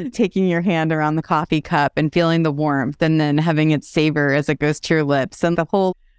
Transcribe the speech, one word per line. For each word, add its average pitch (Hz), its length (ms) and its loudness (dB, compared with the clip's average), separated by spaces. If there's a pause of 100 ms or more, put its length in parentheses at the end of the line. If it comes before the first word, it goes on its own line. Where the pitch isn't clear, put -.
(140)
taking 190 340 0
your 170 140 0
hand 165 300 0
around 156 240 0
the 160 80 -2
coffee 156 380 -2
cup 147 360 0
and 151 160 0
feeling 165 300 2
the 160 80 2
warmth 143 500 -2
and 160 180 2
then 147 200 2
having 156 320 2
it 147 120 -2
savor 147 500 0
as 147 140 0
it 151 120 -2
goes 151 220 0
to - 120 -2
your 156 100 2
lips. 139 400 -2
And 170 140 0
the 165 80 -2
whole 190 320 0 (220)